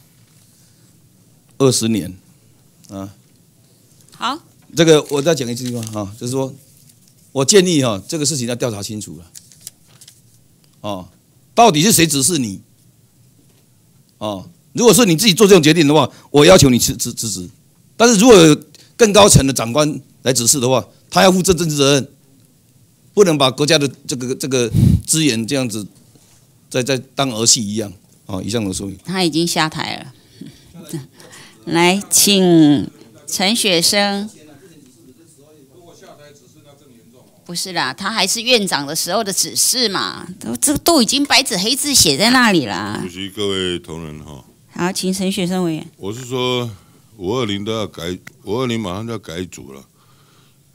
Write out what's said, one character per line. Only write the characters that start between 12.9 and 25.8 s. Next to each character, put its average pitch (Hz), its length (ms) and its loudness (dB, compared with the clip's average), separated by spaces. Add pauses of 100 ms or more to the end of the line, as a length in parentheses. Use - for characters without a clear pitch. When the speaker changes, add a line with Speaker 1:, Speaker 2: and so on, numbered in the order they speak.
Speaker 1:
哦， 98 280 -10 (260)
如 226 120 0
果 220 80 8
是 240 120 4
你 170 100 2
自 202 100 -2
己 202 80 4
做 196 140 4
这 196 80 8
种 165 80 6
决 151 100 6
定 143 140 2
的 143 60 2
话， 143 140 4 (220)
我 147 160 6
要 185 100 10
求 143 140 6
你 120 80 2
辞， 120 200 -4
辞， 120 160 -8
辞 - 160 -8
职。 92 200 -10 (480)
但 226 100 4
是 233 120 4
如 233 80 6
果 240 80 10
有 160 280 6 (320)
更 220 160 4
高 202 160 6
层 139 200 4
的 135 40 0
长 117 220 -4
官 151 260 0 (220)
来 127 100 0
指 120 140 -2
示 135 140 0
的 123 100 0
话， 127 160 0 (240)
他 180 140 4
要 190 80 6
负 185 100 2
这 180 100 2
政 170 160 -2
治 151 80 -4
责 139 180 2
任， 135 180 0 (1000)
不 208 100 6
能 170 120 2
把 139 140 2
国 143 160 -2
家 160 120 2
的 143 100 -2 (200)
这 151 80 -8
个， 127 200 -8
这 - 120 -10
个 123 240 -2 (360)
资 160 180 0
源 113 220 -2
这 139 80 -4
样 131 120 -2
子 104 200 -10 (840)